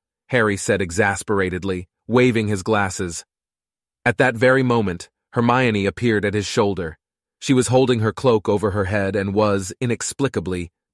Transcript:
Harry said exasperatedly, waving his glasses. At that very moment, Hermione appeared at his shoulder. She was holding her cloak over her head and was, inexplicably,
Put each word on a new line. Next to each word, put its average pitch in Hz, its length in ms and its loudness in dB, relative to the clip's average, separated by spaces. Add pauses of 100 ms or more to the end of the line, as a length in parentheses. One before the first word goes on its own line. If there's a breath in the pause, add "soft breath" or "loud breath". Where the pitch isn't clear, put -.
(280)
Harry 107 300 2
said 98 240 0
exasperatedly, 92 1080 -2 (180)
waving 113 420 2
his 98 140 -2
glasses. 98 640 -2 (800)
At 120 140 0
that 127 180 2
very 127 260 4
moment, 110 460 -2 (240)
Hermione 120 540 2
appeared 107 380 0
at 101 100 -2
his 104 120 -2
shoulder. 92 520 -2 (420)
She 135 140 0
was 120 140 2
holding 127 320 2
her 110 120 0
cloak 113 360 0
over 101 220 0
her 98 140 -2
head 98 320 -2
and 98 180 -2
was, 101 460 0
inexplicably, 98 920 -4 (240)